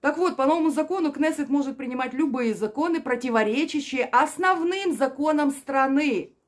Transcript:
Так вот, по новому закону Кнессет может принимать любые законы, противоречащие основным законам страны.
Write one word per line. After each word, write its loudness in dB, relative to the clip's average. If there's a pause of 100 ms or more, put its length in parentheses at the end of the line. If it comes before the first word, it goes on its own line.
Так 0
вот, 0
по 2
новому 2
закону -2
Кнессет -2
может 0
принимать -6
любые 0
законы, -2
противоречащие 0
основным 0
законам 0
страны. 0 (160)